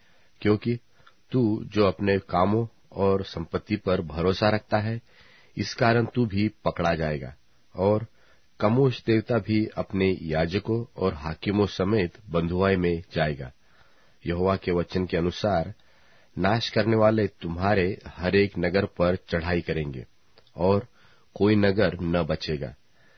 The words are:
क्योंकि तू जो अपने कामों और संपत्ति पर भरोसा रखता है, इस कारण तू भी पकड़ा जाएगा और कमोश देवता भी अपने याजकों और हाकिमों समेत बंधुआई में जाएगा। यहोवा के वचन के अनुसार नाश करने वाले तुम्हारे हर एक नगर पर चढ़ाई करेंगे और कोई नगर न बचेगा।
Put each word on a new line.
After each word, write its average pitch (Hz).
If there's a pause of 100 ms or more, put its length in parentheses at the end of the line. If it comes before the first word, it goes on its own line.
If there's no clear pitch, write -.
(420)
क्योंकि 107 (540)
तू 110
जो 104
अपने 98
कामों 101 (280)
और 98
संपत्ति 90
पर 92
भरोसा 90
रखता 107
है, 110 (560)
इस -
कारण 117
तू 123
भी 104 (140)
पकड़ा 85
जाएगा 76 (400)
और 104 (540)
कमोश 120
देवता 113
भी 107 (120)
अपने 95 (160)
याजकों 87 (120)
और 92
हाकिमों 82
समेत 95 (120)
बंधुआई 90
में 87 (100)
जाएगा। 73 (720)
यहोवा 90
के 90
वचन 87
के 90
अनुसार 87 (640)
नाश 101
करने 110
वाले 110 (140)
तुम्हारे 90 (220)
हर 90
एक 101
नगर 87
पर 87 (120)
चढ़ाई 87
करेंगे 73 (520)
और 95 (500)
कोई 104
नगर 98
न 87
बचेगा। 73 (460)